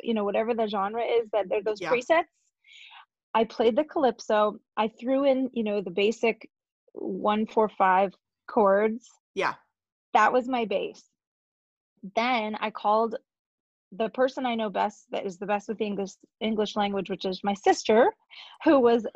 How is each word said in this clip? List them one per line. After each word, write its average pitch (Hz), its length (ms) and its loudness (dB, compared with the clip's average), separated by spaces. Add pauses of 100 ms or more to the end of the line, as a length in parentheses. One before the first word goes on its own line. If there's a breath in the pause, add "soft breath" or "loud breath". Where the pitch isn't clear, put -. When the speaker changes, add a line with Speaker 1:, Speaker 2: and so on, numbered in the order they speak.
Speaker 1:
you - 120 -4
know, 214 120 -2
whatever 220 300 -2
the 220 140 -2
genre 208 340 -4
is 233 300 -2
that 196 160 0
they're 214 140 -2
those 214 180 -4
Speaker 2:
Yeah. 170 100 -4
Speaker 1:
presets. 320 340 2 (1120 loud breath)
I 226 100 2
played 226 320 0
the 302 80 2
calypso. 226 760 0 (160)
I 214 120 0
threw 269 360 -2
in, 262 300 2
you 233 100 -2
know, 208 160 -2
the 180 100 -8
basic 214 580 0 (440)
one, 208 540 -2
four, 214 240 2
five 190 420 2 (340)
chords. 214 600 2 (260)
Speaker 2:
Yeah. 175 200 -4 (580)
Speaker 1:
That 220 220 4
was 247 120 2
my 247 200 -4
bass. 190 360 -6 (1120)
Then 226 460 0
I 214 100 -4
called 220 460 0 (760)
the 214 180 -4
person 262 340 -2
I 240 100 -2
know 220 140 -2
best 196 440 -4
that 208 120 -6
is 185 140 -10
the 202 80 -10
best 208 200 -4
with 214 120 -8
the 220 80 -4
English, 196 240 -6 (320)
English 214 340 -4
language, 202 320 -2
which 185 160 -8
is 185 180 -6
my 202 120 -2
sister, 285 580 2 (520 loud breath)
who 294 160 6
was 233 360 4